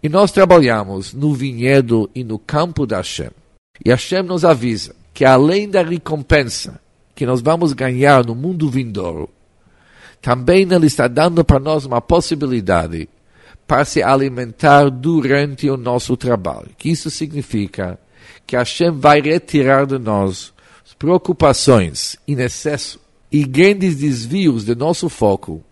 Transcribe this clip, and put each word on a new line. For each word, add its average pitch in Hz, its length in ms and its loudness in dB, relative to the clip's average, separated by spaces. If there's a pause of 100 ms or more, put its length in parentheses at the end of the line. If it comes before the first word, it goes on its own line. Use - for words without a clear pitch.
E 151 60 -6
nós 185 240 2
trabalhamos 117 800 2
no 143 200 -2
vinhedo 123 800 0
e 127 100 -10
no 110 140 -8
campo 151 480 -4
da 107 120 -4
Hashem. 82 340 -10 (520)
E - 60 0
Hashem 180 340 0
nos 175 220 -2
avisa 120 500 0 (180)
que - 120 0
além 156 440 4
da 196 120 0
recompensa 156 1000 -4 (360)
que 143 100 -4
nós 127 160 0
vamos 160 320 0
ganhar 131 500 2
no 117 120 -6
mundo 156 340 -4
vindouro, 95 580 -6 (920)
também 170 500 2
Ele 170 140 4
está 135 220 2
dando 151 360 2
para 139 160 2
nós 147 260 -4
uma 123 140 -2
possibilidade 104 1120 -2 (560)
para 143 180 2
se - 200 -2
alimentar 135 840 2
durante 139 800 -2
o 135 80 -2
nosso 123 400 -2
trabalho. 90 600 -4
Que 151 140 -4
isso 160 180 -4
significa 110 920 -8 (460)
que - 100 -6
Hashem 143 360 0
vai 147 280 4
retirar 139 680 0
de 135 100 -4
nós 101 560 -4 (320)
as - 80 -20
preocupações 139 1200 2 (100)
em 139 120 -4
excesso 131 600 -6 (320)
e 147 120 2
grandes 180 520 2
desvios 135 680 -2
de 117 120 -2
nosso 156 340 -2
foco 92 640 -2